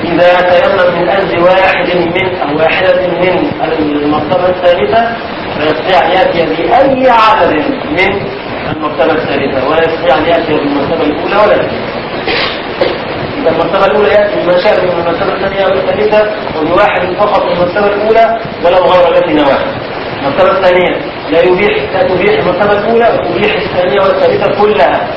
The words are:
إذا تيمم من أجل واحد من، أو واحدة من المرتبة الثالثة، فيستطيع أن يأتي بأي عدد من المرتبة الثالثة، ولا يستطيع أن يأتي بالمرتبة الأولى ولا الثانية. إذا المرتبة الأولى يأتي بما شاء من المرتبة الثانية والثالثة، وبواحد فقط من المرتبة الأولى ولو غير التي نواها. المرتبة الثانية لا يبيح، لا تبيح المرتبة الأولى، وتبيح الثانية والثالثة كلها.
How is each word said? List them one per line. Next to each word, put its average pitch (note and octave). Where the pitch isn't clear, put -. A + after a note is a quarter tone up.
إذا F3
تيمم F3+
من F3
أجل E3+
واحد F3+
من، F3+
أو D3
واحدة F3+
من F3
المرتبة D3+
الثالثة، G3+
فيستطيع D#3+
أن D#3+
يأتي F3
بأي B3+
عدد A3+
من G3
المرتبة -
الثالثة، C3+
ولا D#3+
يستطيع D#3+
أن D3+
يأتي D#3+
بالمرتبة C#3+
الأولى -
ولا G#3
الثانية. -
إذا E3
المرتبة F3
الأولى G#3
يأتي G#3
بما F3
شاء F#3+
من F3+
المرتبة E3+
الثانية G3
والثالثة، G#3
وبواحد F3+
فقط G3+
من F3+
المرتبة F3+
الأولى A3
ولو F3+
غير F3
التي E3+
نواها. D3+
المرتبة F#3
الثانية F3+
لا D#3+
يبيح، F#3
لا F#3+
تبيح F#3
المرتبة F#3+
الأولى، A3+
وتبيح F#3+
الثانية F#3
والثالثة F#3
كلها. F#3+